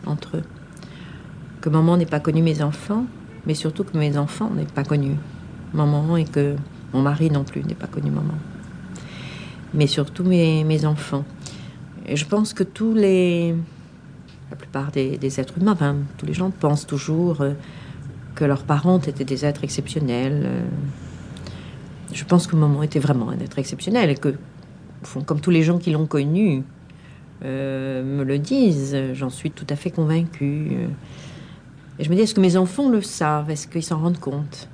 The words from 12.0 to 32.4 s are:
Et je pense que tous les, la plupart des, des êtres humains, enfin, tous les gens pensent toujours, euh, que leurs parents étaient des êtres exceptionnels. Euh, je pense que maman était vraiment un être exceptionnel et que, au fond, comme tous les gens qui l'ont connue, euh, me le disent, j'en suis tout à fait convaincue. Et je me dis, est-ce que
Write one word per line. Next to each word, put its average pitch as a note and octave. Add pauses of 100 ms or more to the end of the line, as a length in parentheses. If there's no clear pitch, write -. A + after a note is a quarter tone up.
Et C#3+
je D3+
pense G#3+
que -
tous A3
les, F3+ (960)
la -
plupart C#3
des, C3+
des C3+
êtres C3
humains, G3+
enfin, C#3+ (220)
tous D3
les D3
gens F#3
pensent D3
toujours, D#3
euh, C#3 (840)
que D#3
leurs C#3
parents E3
étaient C#3
des C3
êtres D3
exceptionnels. C3+
Euh, B2 (1500)
je -
pense F3
que -
maman D3
était D3
vraiment C3
un A#2+
être -
exceptionnel F#3
et C#3
que, C#3+
au -
fond, C3+
comme D3
tous F3+
les D#3+
gens F3
qui F3
l'ont D#3
connue, D3+ (840)
euh, C3+
me C#3
le C3+
disent, D3+ (180)
j'en C3
suis D#3
tout -
à D3
fait E3
convaincue. D#3 (1120)
Et D3+
je D3+
me F3
dis, G3+
est-ce G#3+
que G3